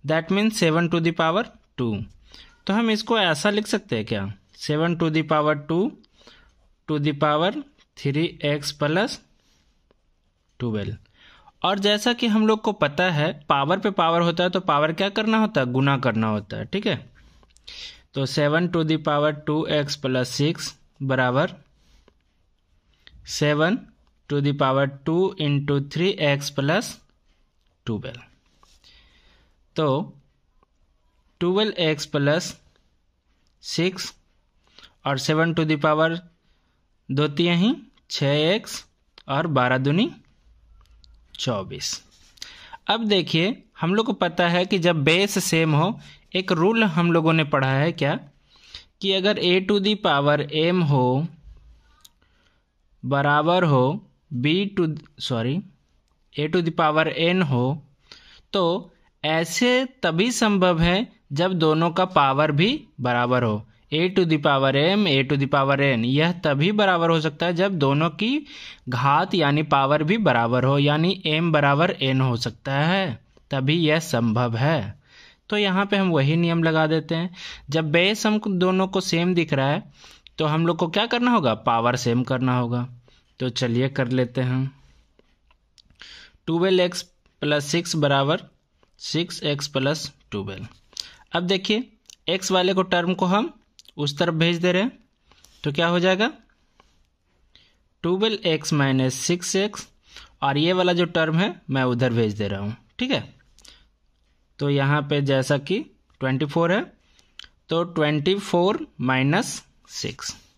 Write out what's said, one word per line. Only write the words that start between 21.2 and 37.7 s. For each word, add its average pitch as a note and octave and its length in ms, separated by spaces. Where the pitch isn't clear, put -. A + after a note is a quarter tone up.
सेवन D3+ 500
to C#3+ 100
the C#3+ 140
power C#3 320
two E3 200
into C#3+ 340
three E3+ 220
x C#3+ 260
plus D#3 380
twelve। - 320
तो D#3 120
ट्वेल्व F#3 400
एक्स D#3 260
प्लस D3 420
सिक्स F#3 500
और C#3 120
सेवन D#3 360
to E3 120
the D3+ 160
power D#3 280
दो C#3+ 200
तिहाई F3 440